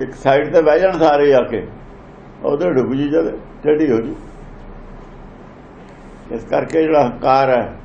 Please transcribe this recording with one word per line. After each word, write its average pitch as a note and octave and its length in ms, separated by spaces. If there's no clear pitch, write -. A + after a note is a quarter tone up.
ਇੱਕ C3 140
ਸਾਈਡ D3 400
ਤੇ E3 80
ਬਹਿ D#3 180
ਜਾਣ F#3 180
ਸਾਰੇ D3 360
ਆ B2 60
ਕੇ, G#2+ 180
ਉਧਰ D#3+ 280
ਡੁੱਬ B2+ 220
ਜੀ C#3+ 140
ਜਦ D#3+ 280
ਟੇਢੀ D3+ 300
ਹੋ A2 40
ਜੂ। A#2 180
ਇਸ A2+ 120
ਕਰਕੇ D3 380
ਜਿਹੜਾ D3+ 240
ਹੰਕਾਰ C3 440
ਹੈ A2 340